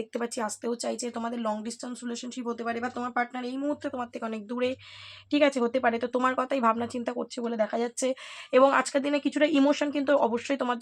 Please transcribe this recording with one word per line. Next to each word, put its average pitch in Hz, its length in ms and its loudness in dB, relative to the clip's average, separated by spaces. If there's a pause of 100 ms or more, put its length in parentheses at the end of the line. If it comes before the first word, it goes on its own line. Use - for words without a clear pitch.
দেখতে 220 180 -8
পাচ্ছি 233 180 -6 (100)
আসতেও 240 260 -4 (100)
চাইছে, 233 220 -4 (100)
তোমাদের 233 300 -6
লং 214 100 -2 (100)
ডিস্টেন্স 240 380 -10
রিলেশনশিপ 233 460 -8
হতে 233 160 -6
পারে 233 180 -4
বা 240 120 -2
তোমার 240 200 -6
পার্টনার 247 340 -4
এই 262 120 -6
মুহূর্তে 294 320 -4
তোমার 240 180 -8
থেকে 240 180 -8
অনেক 220 200 -8
দূরে, 247 200 -2 (600)
ঠিক 294 180 4
আছে? 277 160 0
হতে 233 200 2
পারে। 233 200 4
তো 240 120 -2
তোমার 254 240 2
কথাই 262 260 0
ভাবনা 233 280 2
চিন্তা 240 240 -4
করছে 240 260 -8
বলে 233 180 -2
দেখা 208 200 -2
যাচ্ছে 240 240 -2 (500)
এবং 269 120 10 (120)
আজকের 269 260 0
দিনে 294 200 2
কিছুটা 294 200 4 (120)
ইমোশন 294 380 4
কিন্তু 285 160 2 (140)
অবশ্যই 240 360 -2
তোমার 247 200 0